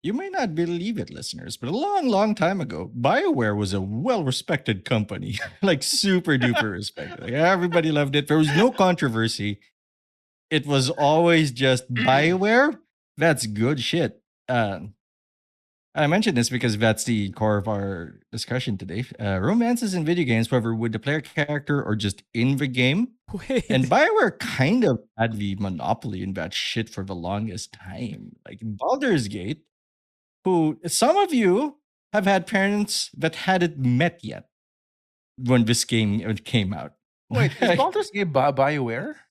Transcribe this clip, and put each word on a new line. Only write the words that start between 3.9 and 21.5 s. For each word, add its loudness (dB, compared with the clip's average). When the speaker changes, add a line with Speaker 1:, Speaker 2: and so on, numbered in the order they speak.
Speaker 1:
company. -4
<laughs> -8
Like, 2
super 2
duper 0
Speaker 2:
<laughs> -6
Speaker 1:
respected. -12
Like, -8
everybody 2
loved 0
it. 0
There 4
was 4
no 4
controversy. 0
It 0
was 2
always 4
just, 0
Speaker 2:
<clears throat> -
Speaker 1:
"BioWare? 2
That's 2
good 0
shit." -2
Uh, -2
I 2
mentioned 2
this 2
because 0
that's 2
the 0
core 0
of -4
our -6
discussion -4
today. -8
Uh, -2
romances 0
in -2
video 0
games, 0
whether 0
with -2
the -6
player -4
character -4